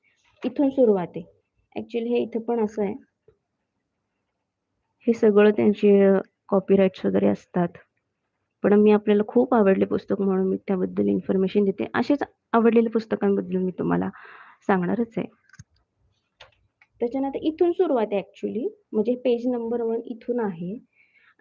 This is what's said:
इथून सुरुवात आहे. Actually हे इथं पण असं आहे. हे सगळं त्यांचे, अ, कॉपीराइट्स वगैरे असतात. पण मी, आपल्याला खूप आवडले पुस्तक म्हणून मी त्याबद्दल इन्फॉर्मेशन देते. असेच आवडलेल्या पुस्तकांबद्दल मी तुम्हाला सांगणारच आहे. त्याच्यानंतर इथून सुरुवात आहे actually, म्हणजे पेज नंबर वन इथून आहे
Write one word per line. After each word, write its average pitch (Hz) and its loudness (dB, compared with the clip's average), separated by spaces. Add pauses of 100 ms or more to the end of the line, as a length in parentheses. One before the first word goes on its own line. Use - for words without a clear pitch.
(440)
इथून 269 0
सुरुवात 208 2
आहे. 175 -16 (420)
Actually 233 -8
हे 240 -2
इथं 226 -6
पण 226 -4
असं 214 -6
आहे. 196 -4 (2000)
हे 240 4
सगळं 208 4
त्यांचे, 208 4
अ, 196 4 (300)
कॉपीराइट्स 190 0
वगैरे 196 0
असतात. 185 -2 (920)
पण 202 2
मी, 208 6
आपल्याला 208 2
खूप 254 2
आवडले 196 4
पुस्तक 196 -4
म्हणून 190 0
मी 190 -2
त्याबद्दल 190 -4
इन्फॉर्मेशन 190 0
देते. 196 -2
असेच 285 -2 (300)
आवडलेल्या 226 4
पुस्तकांबद्दल 202 -4
मी 185 -2
तुम्हाला 175 -2 (580)
सांगणारच 202 -2
आहे. - -4 (1700)
त्याच्यानंतर 269 -6
इथून 339 0
सुरुवात 294 0
आहे 196 -2
actually, 214 -8 (240)
म्हणजे 214 0
पेज 247 -2
नंबर 233 -4
वन 226 -4
इथून 240 -8
आहे 185 -8 (640)